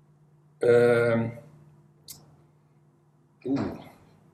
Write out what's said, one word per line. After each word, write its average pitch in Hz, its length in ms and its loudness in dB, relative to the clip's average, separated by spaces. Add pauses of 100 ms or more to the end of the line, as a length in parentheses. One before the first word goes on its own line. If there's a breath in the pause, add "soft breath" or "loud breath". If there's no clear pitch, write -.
(600)
Um, 117 720 2 (2250)
ooh, 113 320 -6 (560)